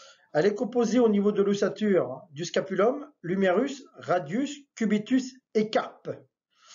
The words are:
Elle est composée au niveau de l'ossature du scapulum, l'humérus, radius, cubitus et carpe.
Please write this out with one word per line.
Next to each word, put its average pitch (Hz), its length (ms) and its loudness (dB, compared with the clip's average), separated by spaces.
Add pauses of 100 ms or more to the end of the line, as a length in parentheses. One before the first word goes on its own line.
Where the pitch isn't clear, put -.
(340)
Elle 151 100 2
est 208 100 2
composée 240 440 0
au 233 100 6
niveau 202 240 2
de 202 100 0
l'ossature 196 760 0 (120)
du 143 120 -8
scapulum, 196 640 -2 (120)
l'humérus, 190 720 0
radius, 180 640 -4 (160)
cubitus 220 640 0 (180)
et 214 160 0
carpe. - 400 -4 (640)